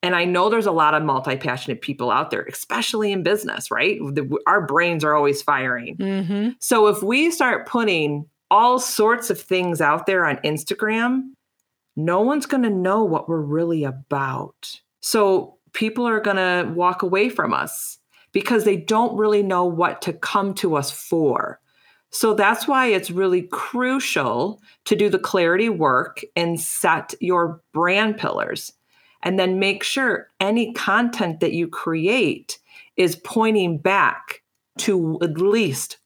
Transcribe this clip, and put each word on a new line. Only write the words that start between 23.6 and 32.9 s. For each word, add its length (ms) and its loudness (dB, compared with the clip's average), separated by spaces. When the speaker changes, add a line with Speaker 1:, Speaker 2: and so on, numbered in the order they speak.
Speaker 1:
to 100 4
do 140 4
the 100 2
clarity 480 2
work 540 0
and 200 -2
set 640 -2
your 420 0
brand 440 0
pillars. 540 -4
And 160 -2
then 220 2
make 240 0
sure 460 -2
any 320 0
content 680 -2
that 100 2
you 160 -2
create 920 -2